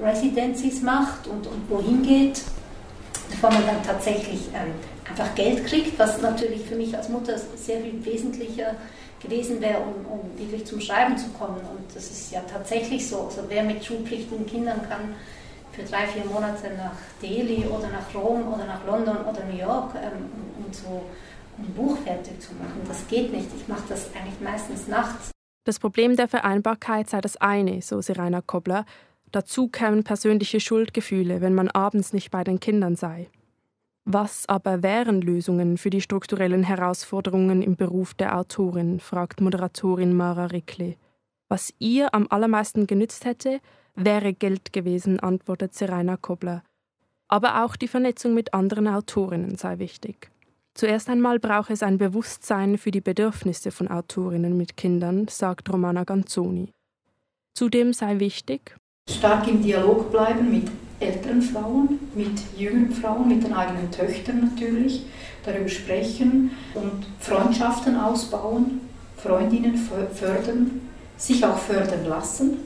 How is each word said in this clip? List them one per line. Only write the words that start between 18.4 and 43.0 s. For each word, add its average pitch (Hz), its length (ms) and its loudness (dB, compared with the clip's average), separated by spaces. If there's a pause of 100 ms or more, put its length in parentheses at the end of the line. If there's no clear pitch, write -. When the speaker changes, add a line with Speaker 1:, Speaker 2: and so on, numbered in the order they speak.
Speaker 1:
oder 202 120 -4
nach - 200 -8
London 220 400 0
oder 208 200 -4
New 185 120 -6
York, 220 380 -2
ähm, 208 160 -8 (460)
um, 208 80 -12
um 196 60 -10
so 185 300 -10 (560)
ein 185 160 -8
Buch 277 240 0
fertig - 420 -8
zu - 140 -16
machen. - 340 -10
Das - 200 -10
geht 240 260 0
nicht. - 140 -6 (100)
Ich - 100 -14
mache 202 220 -6
das - 260 -8
eigentlich 190 260 -10
meistens 214 460 -8
nachts. 233 440 -2 (320)
Speaker 2:
Das 214 160 0
Problem 233 360 4
der 240 120 4
Vereinbarkeit 214 800 0
sei 208 120 0
das 202 160 -4
eine, 196 440 2
so 202 200 -4
Seraina 180 400 -2
Kobler. 190 440 -2 (460)
Dazu 233 360 0
kämen 214 360 2
persönliche 214 560 2
Schuldgefühle, 196 840 0
wenn 185 140 4
man 190 140 4
abends 196 440 0
nicht 196 180 -4
bei 185 120 -2
den 185 160 0
Kindern 196 360 2
sei. 170 320 -6 (800)
Was 208 420 0
aber 190 360 2
wären 214 360 4
Lösungen 175 580 2
für 202 120 -2
die 196 100 2
strukturellen 185 640 2
Herausforderungen 185 1000 2
im 180 120 2
Beruf 180 380 0
der 190 240 0
Autorin, 180 640 0
fragt - 420 -4
Moderatorin 185 720 2
Mara 175 300 2
Rickli. 175 500 -6 (540)
Was - 300 -4
ihr 262 340 2
am 208 160 4
allermeisten 214 560 2
genützt 202 400 0